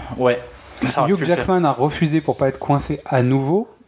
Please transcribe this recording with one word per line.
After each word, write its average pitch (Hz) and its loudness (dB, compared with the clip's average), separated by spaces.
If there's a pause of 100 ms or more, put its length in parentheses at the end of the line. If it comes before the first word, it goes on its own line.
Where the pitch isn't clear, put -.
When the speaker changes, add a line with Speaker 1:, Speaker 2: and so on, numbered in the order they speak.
(160)
Speaker 1:
ouais. 123 2 (440)
Ça 131 0
aurait 131 2
Speaker 2:
Hugh 196 2
Speaker 1:
pu 170 -4
le 139 -2
faire. 175 2
Speaker 2:
Jackman 180 0
a 143 2
refusé 151 0
pour 151 -2
pas 139 0
être 135 -4
coincé 143 -2
à 127 0
nouveau. 135 2 (220)